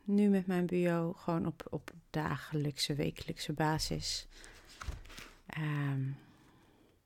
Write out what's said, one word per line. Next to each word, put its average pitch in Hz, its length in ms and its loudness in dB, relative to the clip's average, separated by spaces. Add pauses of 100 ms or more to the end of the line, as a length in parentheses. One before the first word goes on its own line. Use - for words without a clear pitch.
nu 202 240 6
met 190 180 6
mijn 180 200 2
bio, 170 460 2
gewoon 170 340 0
op, - 240 -4
op - 200 -6 (200)
dagelijkse, 151 840 -2
wekelijkse 160 580 -4
basis. 156 760 0 (1200)
Ehm, 143 640 -2 (960)